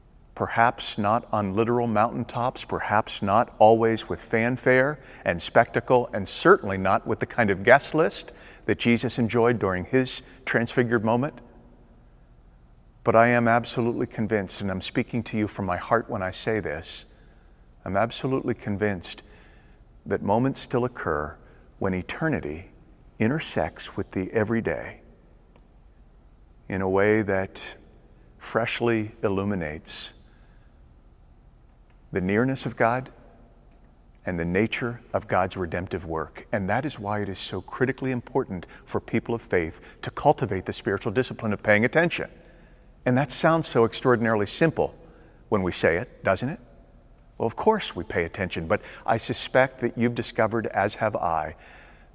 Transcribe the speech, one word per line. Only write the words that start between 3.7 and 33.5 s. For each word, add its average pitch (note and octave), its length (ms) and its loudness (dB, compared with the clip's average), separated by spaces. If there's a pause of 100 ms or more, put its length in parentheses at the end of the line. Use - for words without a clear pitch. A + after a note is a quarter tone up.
with F2 120 -6
fanfare B2+ 760 2 (260)
and F2 180 0
spectacle, A#2+ 720 2
and G2+ 120 -4
certainly G#2 520 4
not F#2+ 280 2
with A2+ 120 -2
the - 80 -4
kind A2 240 0
of G2 120 0
guest A#2+ 320 6
list E3 380 -2 (320)
that G#2 140 0
Jesus A#2 400 2
enjoyed A#2 400 2
during F#2 260 0
his C3 380 0 (240)
transfigured A#2 580 0
moment. A#2+ 380 0 (1600)
But A2+ 120 4
I A#2 120 10
am A#2+ 200 4
absolutely A#2+ 580 0
convinced, G#2 560 -2
and G2 80 -2
I'm F#2+ 100 -4
speaking - 440 -4
to - 120 -8
you G#2+ 100 0
from G2+ 200 -6
my F2+ 100 -2
heart A2+ 320 0
when A2+ 140 -4
I F#2 80 -4
say A2 280 -4
this, E2 460 -8 (800)
I'm F#2 120 -4
absolutely B2 580 -2
convinced G2+ 680 -4 (840)
that G2+ 160 -2
moments A#2+ 380 0
still B2 260 -2
occur D2+ 500 -4 (420)
when G2 140 -2
eternity F2+ 800 -4 (480)
intersects A2 760 -2
with - 180 -8
the F#2 200 -4
everyday G2+ 720 -2 (1600)
in F#2+ 140 -4
a F#2+ 80 0
way G2+ 320 4
that G2 540 -4 (640)
freshly A2+ 840 -2
illuminates G2 920 -4 (2000)
the G2 80 0
nearness A2+ 460 0
of A2+ 100 -8
God B2 320 0 (1160)